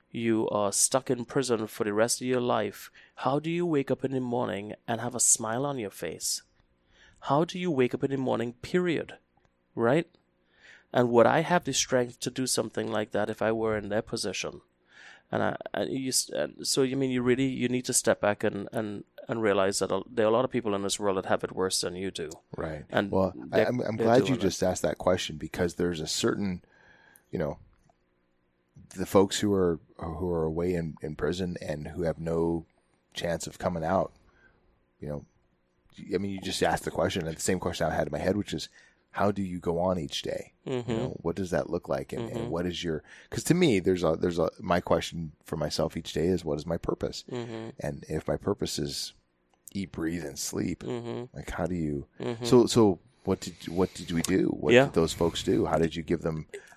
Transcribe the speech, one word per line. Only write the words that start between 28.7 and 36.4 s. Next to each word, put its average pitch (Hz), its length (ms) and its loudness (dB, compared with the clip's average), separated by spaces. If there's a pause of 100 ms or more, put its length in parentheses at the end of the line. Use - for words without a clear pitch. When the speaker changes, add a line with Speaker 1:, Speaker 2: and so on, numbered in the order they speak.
Speaker 2:
the 92 100 -4
folks 98 340 6
who 104 140 2
are, 87 260 2 (160)
who 85 340 -6
are 80 140 0
away 85 300 0
in, 82 260 -4
in 76 160 -8
prison 90 440 -2
and 76 280 -6
who 82 140 -6
have 80 180 -2
no 82 460 0 (460)
chance 85 340 -4
of - 120 -14
coming 87 260 -2
out, 87 280 2 (880)
you 73 80 -10
know, 73 160 -8 (880)
I 92 60 2
mean, 98 140 -4
you 95 80 -8